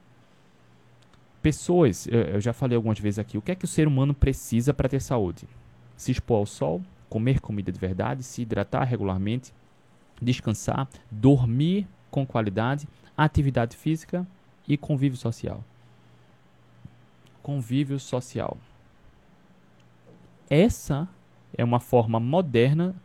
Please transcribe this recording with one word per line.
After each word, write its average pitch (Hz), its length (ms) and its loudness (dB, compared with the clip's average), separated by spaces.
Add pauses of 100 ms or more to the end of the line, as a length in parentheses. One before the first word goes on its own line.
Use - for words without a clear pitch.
(1400)
Pessoas, 156 640 2
eu, 117 140 2
eu 95 200 0
já 117 120 -2
falei 123 220 0
algumas 110 220 2
vezes 104 220 -2
aqui, - 180 -6
o 107 40 -6
que 180 100 -6
é 185 40 -2
que 185 100 -10
o - 20 -2
ser 156 200 2
humano 139 260 2
precisa 135 600 0
pra 135 160 0
ter 135 120 -2
saúde? 107 460 -2 (500)
Se - 160 -2
expor - 240 0
ao 104 80 2
sol, 160 360 -4 (280)
comer 123 320 0
comida 98 320 -4
de 92 40 -8
verdade, 104 460 -4
se 120 200 -8
hidratar 110 420 -2
regularmente, 101 680 -2 (680)
descansar, 123 640 -2 (240)
dormir 135 760 4 (240)
com 139 160 -2
qualidade, 117 600 -2 (300)
atividade 139 580 2
física 160 500 -4 (400)
e 147 120 0
convívio 135 400 -2
social. - 440 -6 (1800)
Convívio 135 560 -2
social. - 580 -6 (1900)
Essa 156 560 2 (520)
é 120 80 2
uma 120 160 2
forma 113 360 2
moderna 147 880 2